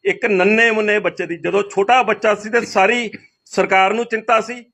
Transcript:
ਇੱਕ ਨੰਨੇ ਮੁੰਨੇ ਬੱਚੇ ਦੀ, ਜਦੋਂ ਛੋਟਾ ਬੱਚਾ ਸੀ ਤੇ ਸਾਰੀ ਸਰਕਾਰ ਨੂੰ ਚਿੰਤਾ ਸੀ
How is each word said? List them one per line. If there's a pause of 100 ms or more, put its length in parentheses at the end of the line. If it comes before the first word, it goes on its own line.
ਇੱਕ
ਨੰਨੇ
ਮੁੰਨੇ
ਬੱਚੇ
ਦੀ,
ਜਦੋਂ
ਛੋਟਾ
ਬੱਚਾ
ਸੀ
ਤੇ
ਸਾਰੀ (340)
ਸਰਕਾਰ
ਨੂੰ
ਚਿੰਤਾ
ਸੀ (200)